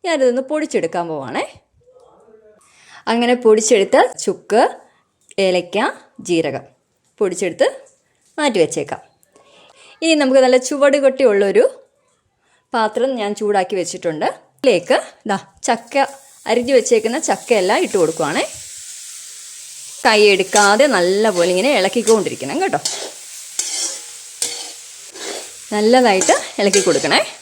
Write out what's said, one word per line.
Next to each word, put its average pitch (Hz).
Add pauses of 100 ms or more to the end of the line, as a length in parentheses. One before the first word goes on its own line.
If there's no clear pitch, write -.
ഞാനിതൊന്ന് 262
പൊടിച്ചെടുക്കാൻ 214
പോവാണേ. 139 (1700)
അങ്ങനെ 240 (100)
പൊടിച്ചെടുത്ത 220 (280)
ചുക്ക്, 214 (840)
ഏലക്ക, 180 (500)
ജീരകം 160 (540)
പൊടിച്ചെടുത്ത് 185 (720)
മാറ്റി 269
വെച്ചേക്കാം. 147 (1000)
ഇനി 330
നമുക്ക് 269
നല്ല 254 (120)
ചുവട് 285
കട്ടിയുള്ളൊരു 214 (1120)
പാത്രം 233 (120)
ഞാൻ 202 (100)
ചൂടാക്കി 202
വെച്ചിട്ടുണ്ട്. 170 (320)
ഇതിലേക്ക് 247 (320)
ദാ 196 (300)
ചക്ക, 269 (440)
അരിഞ്ഞു 240
വെച്ചേക്കുന്ന 226 (100)
ചക്കയെല്ലാം 208
ഇട്ട് 202
കൊടുക്കുവാണേ. 160 (1600)
കൈ 220 (120)
എടുക്കാതെ 202 (120)
നല്ലപോലെ 185
ഇങ്ങനെ 190
ഇളക്കിക്കൊണ്ടിരിക്കണം 196
കേട്ടോ. 151 (3000)
നല്ലതായിട്ട് 214 (260)
ഇളക്കി 202
കൊടുക്കണേ. 147 (240)